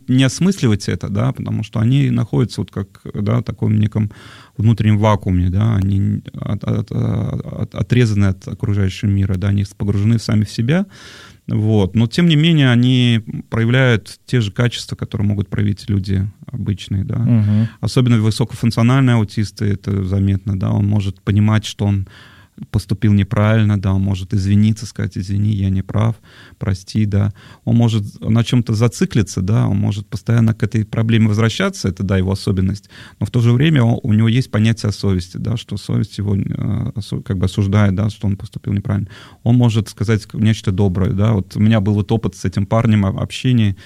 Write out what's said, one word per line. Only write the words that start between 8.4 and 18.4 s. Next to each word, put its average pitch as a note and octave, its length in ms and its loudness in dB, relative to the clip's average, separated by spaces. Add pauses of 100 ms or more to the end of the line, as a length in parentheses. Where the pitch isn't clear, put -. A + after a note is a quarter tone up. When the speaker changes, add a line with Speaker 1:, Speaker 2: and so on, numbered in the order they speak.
Speaker 1:
окружающего G2+ 600 -2
мира, G2 280 0
да, F#2+ 120 -2
они G2+ 160 0 (140)
погружены G#2 400 0
сами G#2+ 260 0
в G#2 60 -6
себя. D3 340 0 (600)
Вот. G#2+ 500 2
Но, A2+ 120 4
тем F3 200 2
не D#3+ 80 4
менее, D3+ 340 4
они A#2+ 500 4 (280)
проявляют A#2 800 0
те B2 160 0
же G2+ 100 -4
качества, - 440 -4
которые G#2 300 -4
могут G2+ 220 -2
проявить G2+ 400 -4
люди G2 400 0 (180)
обычные, G2 580 -4
да. A2 140 -4
Speaker 2:
Мгм. A2+ 500 2 (120)
Speaker 1:
Особенно A#2+ 400 2
высокофункциональные A#2+ 960 2